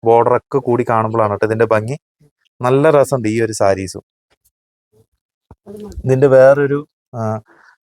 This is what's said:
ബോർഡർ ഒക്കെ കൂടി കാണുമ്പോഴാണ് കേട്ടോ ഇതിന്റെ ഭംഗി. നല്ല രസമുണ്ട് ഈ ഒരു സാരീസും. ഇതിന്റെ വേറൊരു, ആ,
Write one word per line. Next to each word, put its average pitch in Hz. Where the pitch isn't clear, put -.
ബോർഡർ 117
ഒക്കെ -
കൂടി 123
കാണുമ്പോഴാണ് 110
കേട്ടോ 101
ഇതിന്റെ 110
ഭംഗി. 110
നല്ല 135
രസമുണ്ട് 135
ഈ 113
ഒരു 110
സാരീസും. 98
ഇതിന്റെ 131
വേറൊരു, 139
ആ, 110